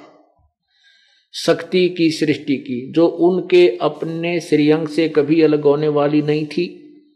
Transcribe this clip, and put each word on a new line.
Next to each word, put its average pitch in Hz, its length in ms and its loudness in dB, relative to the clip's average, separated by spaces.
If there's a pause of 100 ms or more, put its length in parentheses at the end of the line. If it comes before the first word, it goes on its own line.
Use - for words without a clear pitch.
(1300)
शक्ति 180 540 0
की 165 220 0
सृष्टि 147 460 -2
की, 127 360 -10
जो 165 140 4
उनके 180 760 2
अपने 165 580 -4
श्रीअंग 156 480 0
से 156 200 0
कभी 151 340 2
अलग 151 200 2
होने 147 260 2
वाली 147 340 0
नहीं 151 240 -2
थी। 175 320 -6 (380)